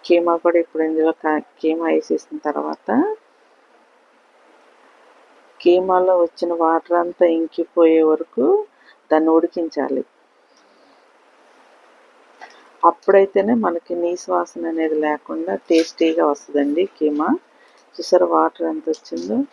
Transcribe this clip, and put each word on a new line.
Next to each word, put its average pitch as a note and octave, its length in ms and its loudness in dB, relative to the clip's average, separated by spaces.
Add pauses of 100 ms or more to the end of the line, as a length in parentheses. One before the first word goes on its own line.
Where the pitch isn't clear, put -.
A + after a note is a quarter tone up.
కీమా E3+ 340 2
కూడా E3+ 220 2
ఇప్పుడు D#3+ 240 -6
ఇందులో D#3+ 240 0 (100)
కా-, D3+ 240 -2 (140)
కీమా D#3+ 340 -4
వేసేసిన D#3 420 -4 (120)
తర్వాత D3+ 420 -6 (2750)
కీమాలో F#3 520 2 (100)
వచ్చిన E3+ 280 -4 (120)
వాటర్ E3 360 0
అంతా F3 260 0 (120)
ఇంకిపోయే E3 720 2
వరకు E3 360 -2 (680)
దాన్ని D#3 260 2
ఉడికించాలి. D#3 680 -4 (3000)
అప్పుడైతేనే G3 640 2 (100)
మనకి E3+ 380 -6
నీసు F3 320 -6
వాసన E3+ 380 -6
అనేది D#3+ 340 -4
లేకుండా D#3+ 480 -6 (160)
టేస్టీగా E3 600 0
వస్తుందండి D3 520 -2 (140)
కీమా. D3+ 320 -2 (640)
చూసారా F3 400 0
వాటర్ D#3+ 380 0
ఎంత D#3 220 -8
వచ్చిందో? F3 440 -8 (140)